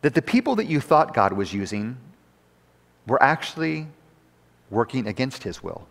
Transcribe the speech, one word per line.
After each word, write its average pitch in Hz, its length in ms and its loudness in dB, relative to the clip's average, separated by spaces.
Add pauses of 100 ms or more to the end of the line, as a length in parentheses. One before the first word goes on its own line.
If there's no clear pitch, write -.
that 143 140 2
the 160 80 4
people 247 320 2
that 214 100 0
you 156 160 0
thought 156 320 4
God 98 200 4
was 98 200 -4
using 104 440 -6 (1080)
were 120 140 4
actually 156 680 -2 (840)
working 113 380 -2
against 131 340 -4
his - 220 -10
will. 85 280 -12